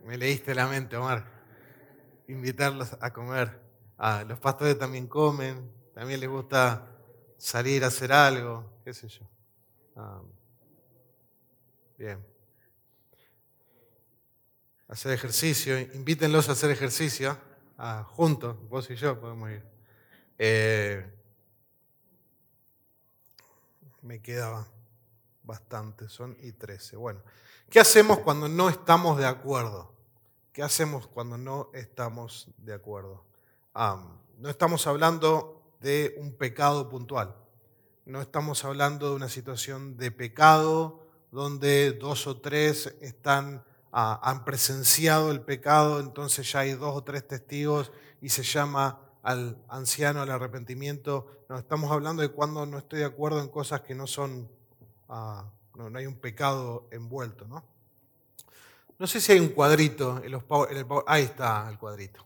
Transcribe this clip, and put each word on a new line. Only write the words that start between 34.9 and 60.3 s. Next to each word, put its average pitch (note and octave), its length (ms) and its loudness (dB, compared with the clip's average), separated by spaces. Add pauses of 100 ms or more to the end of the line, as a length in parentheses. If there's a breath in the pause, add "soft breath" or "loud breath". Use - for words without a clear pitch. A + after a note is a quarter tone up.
de C#3+ 400 0
un D3 140 -10
pecado C#3+ 560 0
puntual. A#2+ 460 -6 (680 soft breath)
No C3+ 160 -10
estamos D3 420 -4
hablando C#3+ 460 -2
de C#3+ 60 -2
una C3+ 140 -6
situación C3 680 -10
de B2 140 -6
pecado D#3 960 4 (240 loud breath)
donde C#3+ 600 2
dos C3+ 340 -4
o B2+ 120 -8
tres D3+ 600 0
están, C#3 640 -2 (280 soft breath)
ah, A2 320 0
han C3 220 0
presenciado D3+ 840 2
el C#3 100 -4
pecado, D3 580 4
entonces C#3 520 -4
ya C#3+ 80 0
hay C3+ 140 0
dos C#3 220 -4
o C#3 80 -8
tres C#3 240 -8
testigos C#3+ 640 -2 (300 loud breath)
y C3+ 80 -12
se B2+ 140 -2
llama C#3 560 0 (240 loud breath)
al B2 340 -2 (100)
anciano C#3+ 540 -2
al C#3 80 -6
arrepentimiento. B2+ 1200 -6
No, C3 80 -8
estamos D3+ 340 -4
hablando D3+ 300 -2
de C#3+ 80 0
cuando D3 380 -4
no C#3+ 100 -10
estoy D3+ 220 -8
de D3 60 0
acuerdo D3 360 -2
en C#3 60 -6
cosas C#3+ 340 -4
que C3 140 -12
no C3+ 100 -10
son, B2+ 420 -6 (600)
ah, G#2+ 400 -12 (240)
no, A#2 160 -16
no A#2+ 80 -12
hay C3 80 -10
un C3 140 -12
pecado B2+ 720 -6
envuelto, A#2 560 -12
¿no? C#3+ 180 -18 (1300 soft breath)
No F#3 80 -6
sé - 120 -2
si - 120 6
hay F#3+ 80 12
un E3 100 4
cuadrito C#3 720 4
en B2+ 80 -12